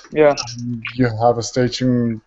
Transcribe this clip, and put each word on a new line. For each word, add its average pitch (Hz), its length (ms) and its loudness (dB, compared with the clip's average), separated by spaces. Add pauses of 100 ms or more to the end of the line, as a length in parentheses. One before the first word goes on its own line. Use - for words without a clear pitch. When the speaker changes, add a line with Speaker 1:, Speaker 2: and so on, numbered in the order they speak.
(120)
Speaker 1:
Yeah. 147 240 4 (220)
Speaker 2:
And 120 260 -8 (120)
you 127 100 2
have 117 320 2
a 117 60 -6
staging 123 840 -2